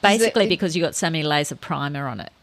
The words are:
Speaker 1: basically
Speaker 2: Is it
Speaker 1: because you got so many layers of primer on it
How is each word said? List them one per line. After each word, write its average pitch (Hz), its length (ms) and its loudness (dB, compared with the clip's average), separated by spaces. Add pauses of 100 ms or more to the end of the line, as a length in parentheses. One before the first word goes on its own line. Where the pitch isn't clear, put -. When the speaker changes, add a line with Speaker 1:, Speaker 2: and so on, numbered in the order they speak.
Speaker 1:
basically 214 440 4
Speaker 2:
Is - 20 2
it - 20 2
Speaker 1:
because 175 260 0
you 175 60 0
got - 140 0
so 175 120 -2
many 160 140 -2
layers 147 300 0
of 131 100 -14
primer 143 460 -4
on 113 120 -8
it - 120 -14 (120)